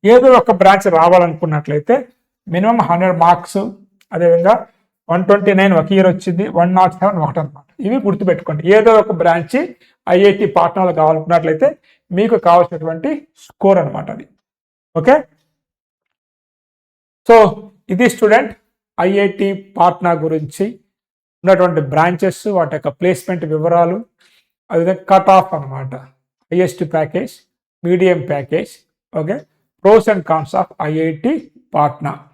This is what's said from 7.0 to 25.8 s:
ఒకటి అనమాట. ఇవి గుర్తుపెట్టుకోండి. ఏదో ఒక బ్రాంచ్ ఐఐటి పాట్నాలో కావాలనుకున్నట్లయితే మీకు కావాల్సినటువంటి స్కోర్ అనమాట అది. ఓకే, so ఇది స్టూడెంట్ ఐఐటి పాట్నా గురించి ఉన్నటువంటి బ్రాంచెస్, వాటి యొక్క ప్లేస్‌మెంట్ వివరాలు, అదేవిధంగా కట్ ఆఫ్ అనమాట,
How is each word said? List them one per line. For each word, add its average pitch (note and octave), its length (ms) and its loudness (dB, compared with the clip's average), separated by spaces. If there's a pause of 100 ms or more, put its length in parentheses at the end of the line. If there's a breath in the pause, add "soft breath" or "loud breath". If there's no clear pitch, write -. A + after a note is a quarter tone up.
ఒకటి C#3+ 180 -4
అనమాట. - 240 -14 (200)
ఇవి A#3+ 100 -2 (100)
గుర్తుపెట్టుకోండి. E3+ 560 -4 (140)
ఏదో A3 160 4 (100)
ఒక G#3 100 -6 (100)
బ్రాంచ్ E3+ 360 0 (580)
ఐఐటి G3+ 300 2 (120)
పాట్నాలో F3 420 0
కావాలనుకున్నట్లయితే D#3+ 680 0 (500)
మీకు A3 180 0 (100)
కావాల్సినటువంటి E3+ 640 0 (360)
స్కోర్ G3 360 0
అనమాట C#3+ 320 -8
అది. - 120 -16 (760)
ఓకే, B3 140 4 (2250)
so A#3 80 8 (580)
ఇది A#3 200 2
స్టూడెంట్ A3+ 380 0 (540)
ఐఐటి G3 420 -2 (300)
పాట్నా F3 340 0 (100)
గురించి D#3 420 -6 (800)
ఉన్నటువంటి F3+ 380 2 (120)
బ్రాంచెస్, F3 480 -2 (160)
వాటి D#3+ 200 -2
యొక్క C#3+ 140 -6 (100)
ప్లేస్‌మెంట్ F3+ 520 -4
వివరాలు, E3+ 460 0 (720)
అదేవిధంగా F3+ 400 -2
కట్ F#3+ 260 4
ఆఫ్ F#3 220 0
అనమాట, C3+ 360 -12 (560)